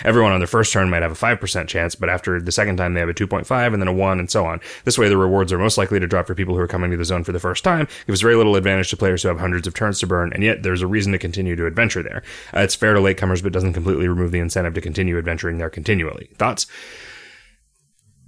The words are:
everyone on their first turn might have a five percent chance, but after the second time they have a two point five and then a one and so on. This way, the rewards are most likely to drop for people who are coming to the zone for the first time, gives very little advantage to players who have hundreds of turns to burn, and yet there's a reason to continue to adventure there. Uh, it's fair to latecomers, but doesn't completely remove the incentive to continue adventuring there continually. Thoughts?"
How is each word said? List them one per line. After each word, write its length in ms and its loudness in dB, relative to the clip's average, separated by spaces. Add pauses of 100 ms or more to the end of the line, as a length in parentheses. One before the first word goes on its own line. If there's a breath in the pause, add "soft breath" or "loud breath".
everyone 280 4
on 60 2
their 60 0
first 260 2
turn 200 2
might 100 2
have 100 -2
a 40 -8
five 260 0
percent 260 -4
chance, 280 -4
but 140 -4
after 300 -2
the 120 -6
second 260 0
time 160 0
they 60 0
have 100 -2
a 60 -4
two 100 -2
point 220 -4
five 260 0
and 80 0
then 60 0
a 60 0
one 260 0
and 100 -4
so 160 0
on. 160 -6 (240 loud breath)
This 140 0
way, 100 6
the 80 6
rewards 340 4
are 60 0
most 180 2
likely 240 2
to 60 -2
drop 220 0
for 80 -4
people 180 -2
who 60 0
are 80 0
coming 240 -2
to 60 -2
the 80 -2
zone 180 -2
for 80 -8
the 80 -2
first 240 -4
time, 240 2 (180 loud breath)
gives 140 0
very 160 6
little 220 6
advantage 320 2
to 80 -4
players 260 2
who 60 2
have 100 -2
hundreds 260 -2
of 80 -6
turns 240 -2
to 80 -4
burn, 280 0
and 100 -2
yet 180 0
there's 200 0
a 60 -2
reason 260 0
to 40 0
continue 380 -4
to 100 -2
adventure 380 -2
there. 180 -10 (320 loud breath)
Uh, 60 0
it's 160 2
fair 180 4
to 60 6
latecomers, 420 2
but 120 -2
doesn't 180 0
completely 380 0
remove 240 0
the 60 0
incentive 340 -2
to 80 -4
continue 360 -2
adventuring 400 -4
there 120 -4
continually. 680 -4
Thoughts?" 300 -2 (1600 loud breath)